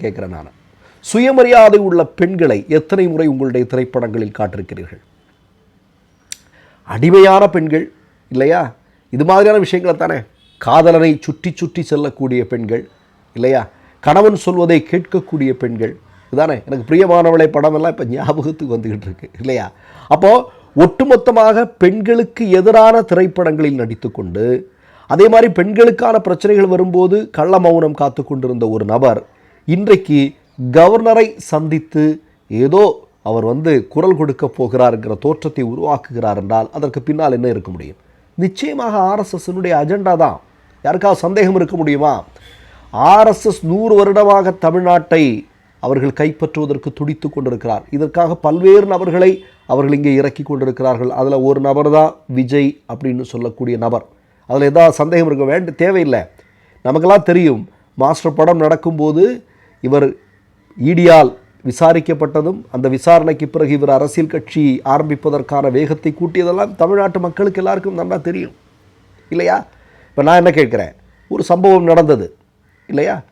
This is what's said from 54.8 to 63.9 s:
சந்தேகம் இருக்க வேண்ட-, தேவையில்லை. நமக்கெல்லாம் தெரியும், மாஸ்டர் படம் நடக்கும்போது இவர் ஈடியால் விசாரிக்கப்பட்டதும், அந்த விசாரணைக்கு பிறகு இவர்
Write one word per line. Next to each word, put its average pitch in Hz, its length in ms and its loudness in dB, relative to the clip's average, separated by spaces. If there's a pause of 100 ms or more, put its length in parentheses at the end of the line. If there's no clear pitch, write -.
சந்தேகம் 165 300 0
இருக்க 139 160 -2
வேண்ட-, 165 360 -2
தேவையில்லை. 165 400 0 (640)
நமக்கெல்லாம் 165 440 2
தெரியும், 160 340 2 (340)
மாஸ்டர் 147 420 -2
படம் 160 260 2
நடக்கும்போது 156 600 0 (580)
இவர் 139 240 2 (680)
ஈடியால் 160 560 6 (360)
விசாரிக்கப்பட்டதும், 156 920 0 (100)
அந்த 127 160 -4 (100)
விசாரணைக்கு 160 500 2
பிறகு 151 320 -2
இவர் 139 180 2